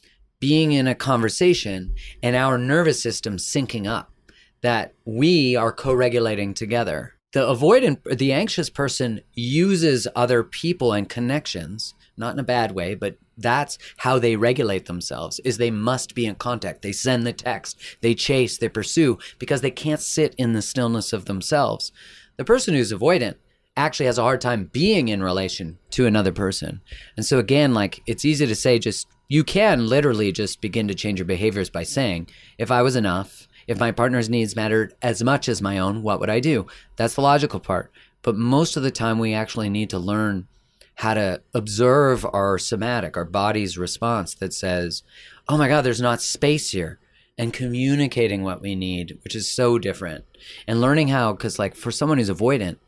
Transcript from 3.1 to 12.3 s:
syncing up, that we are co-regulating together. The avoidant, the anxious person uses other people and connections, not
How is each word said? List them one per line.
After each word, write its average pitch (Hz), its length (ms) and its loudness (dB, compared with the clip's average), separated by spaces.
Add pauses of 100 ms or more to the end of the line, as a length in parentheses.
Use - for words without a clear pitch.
syncing 120 500 -4
up, - 240 -6 (500)
that 117 340 0 (100)
we 131 500 4
are 113 160 2
co-regulating 117 840 0
together. 104 580 -4 (180)
The 135 100 0
avoidant, 139 760 4
the 135 160 2
anxious 175 380 -2
person 127 500 -2 (120)
uses 147 840 2
other 120 280 4
people 165 500 0
and 104 140 0
connections, 120 840 -6 (240)
not 113 160 -6